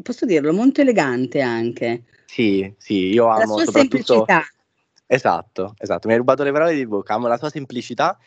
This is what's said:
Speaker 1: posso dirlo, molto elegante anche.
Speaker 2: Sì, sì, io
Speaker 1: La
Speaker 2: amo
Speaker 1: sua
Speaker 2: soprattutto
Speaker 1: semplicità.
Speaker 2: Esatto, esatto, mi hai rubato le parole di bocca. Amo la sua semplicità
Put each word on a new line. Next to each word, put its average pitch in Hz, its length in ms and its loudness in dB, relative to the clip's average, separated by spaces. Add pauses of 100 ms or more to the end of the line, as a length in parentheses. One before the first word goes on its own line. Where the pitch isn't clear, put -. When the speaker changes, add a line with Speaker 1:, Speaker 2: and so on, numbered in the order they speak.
Speaker 1:
posso 254 240 -6
dirlo, 156 260 2
molto 254 280 2
elegante 147 600 2
anche. 117 640 -2 (220)
Speaker 2:
Sì, 98 520 0
sì, 95 300 -2
io 117 260 4
Speaker 1:
La 220 120 2
Speaker 2:
amo - 0 -
Speaker 1:
sua 107 180 0
Speaker 2:
soprattutto 254 680 2
Speaker 1:
semplicità. 170 120 4 (640)
Speaker 2:
Esatto, 101 720 -4
esatto, 98 300 -6
mi 113 60 2
hai 117 60 2
rubato 131 220 0
le 139 100 -2
parole 160 220 0
di 135 120 -4
bocca. 104 280 -6
Amo 120 140 -4
la 117 80 0
sua 151 140 -8
semplicità 131 760 -6